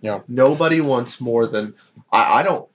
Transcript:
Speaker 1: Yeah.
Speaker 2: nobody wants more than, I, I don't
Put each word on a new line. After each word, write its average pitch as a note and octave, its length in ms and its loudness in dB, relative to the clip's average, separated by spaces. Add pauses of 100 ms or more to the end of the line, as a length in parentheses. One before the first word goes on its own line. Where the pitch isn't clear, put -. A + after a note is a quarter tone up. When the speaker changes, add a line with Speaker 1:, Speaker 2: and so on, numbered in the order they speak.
Speaker 1:
Yeah. G#2 260 -6
Speaker 2:
nobody D3+ 540 2
wants B2+ 400 -2
more A#2 240 0
than, G#2+ 300 -6 (360)
I, A2 280 2
I D#3+ 40 2
don't F#3 320 -4